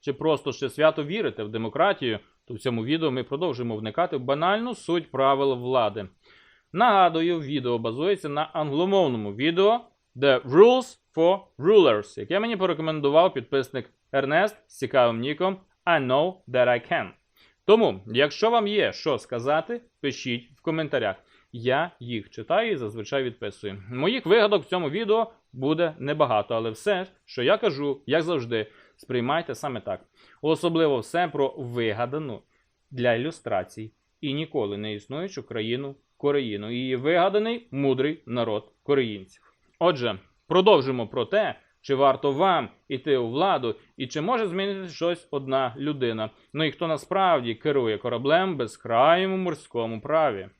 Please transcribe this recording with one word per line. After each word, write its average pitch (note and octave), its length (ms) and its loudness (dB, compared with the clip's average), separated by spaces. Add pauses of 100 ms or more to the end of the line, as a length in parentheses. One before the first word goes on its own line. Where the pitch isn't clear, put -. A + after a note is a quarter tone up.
чи C#3 120 -6
просто D3 380 -2
ще C3 180 -6
свято D#3 340 2
вірите D#3 400 -4
в G#2 60 -8
демократію, A2+ 680 0 (280)
то B2 60 -12
в A2 60 -12
цьому A#2 260 -4
відео D#3 260 0
ми B2+ 120 -4
продовжуємо B2+ 520 -4
вникати C#3 420 -4
в B2+ 40 -4
банальну F#3 540 -2
суть E3+ 360 -4
правил C3+ 420 2
влади. A#2+ 540 -2 (680)
Нагадую, F3 640 4
відео B2+ 380 -2
базується D3 520 -2
на D3 240 -4
англомовному D3+ 800 0
відео E3+ 460 2 (360)
The C3 260 4
Rules A3 560 6 (180)
for F3 240 4 (180)
Rulers, C#3+ 640 4
яке D#3+ 200 -2
мені A3+ 180 -4
порекомендував D#3+ 760 2
підписник C3 560 -4 (220)
Ернест D3+ 460 0 (100)
з - 100 -20
цікавим A#2+ 420 2
ніком D3+ 380 -4 (280)
I D#3+ 200 2
Know C3+ 280 0 (140)
That B2 200 2
I B2 240 0
Can. A#2+ 180 -4 (560)
Тому, F#3 420 4
якщо D3 420 0
вам A3+ 180 2
є F#3 260 0
що C#3+ 240 -4
сказати, D3+ 640 -4 (200)
пишіть B2 540 -6
в - 60 -20
коментарях. C#3+ 540 -2 (360)
Я B2+ 480 -2
їх A#2+ 300 -8
читаю G3+ 420 -2
і F3+ 40 -2
зазвичай A2+ 480 -4
відписую. G2+ 680 -10
Моїх D#3+ 360 -2
вигадок G#3 380 4
в - 40 -16
цьому F3+ 220 -2
відео A3 420 0 (220)
буде D#3 460 0
небагато, B2+ 560 0
але A2+ 140 -2
все, F#3 380 -2 (180)
що - 180 -6
я F3+ 140 4
кажу, C#3+ 480 -2
як D#3 180 0
завжди, A#2+ 440 -2 (280)
сприймайте C3 600 -4
саме B2 260 -8
так. F#2+ 240 -8 (360)
Особливо D#3+ 580 0
все E3+ 280 -2
про C#3+ 300 -2
вигадану A#2+ 840 -4 (500)
для A#2+ 220 0
ілюстрацій A2 800 -6 (280)
і C#3 120 -4
ніколи C#3 440 -4
не G#2 160 -8
існуючу C#3+ 500 -10
країну A#2+ 520 -6 (220)
Кореїну. A#2 540 -2
І A#2+ 40 -4
її B2+ 200 -2
вигаданий F#3+ 760 0
мудрий C#3 540 0
народ A2+ 460 -4 (120)
кореїнців. A2+ 680 -4 (260)
Отже, A#2+ 400 0 (280)
продовжимо C#3 600 4
про B2 180 -2
те, F#3+ 300 0 (260)
чи C#3 140 -2
варто C3+ 360 4
вам D3+ 380 2 (180)
іти C3+ 300 0
у A#2+ 120 0
владу C3+ 460 0 (220)
і C3+ 100 -8
чи D#3 140 -6
може A3+ 260 -2
змінити F#3+ 420 -6
щось E3+ 420 -4
одна C3+ 460 -2
людина. B2 520 -4 (240)
Ну D3+ 100 -2
і D3+ 80 -2
хто E3 160 -6
насправді D#3 680 0
керує B2 420 0
кораблем C#3+ 560 0
в C#3+ 40 -6
безкрайому D3 800 2
морському A#2 640 -6
праві. C3 480 0 (100)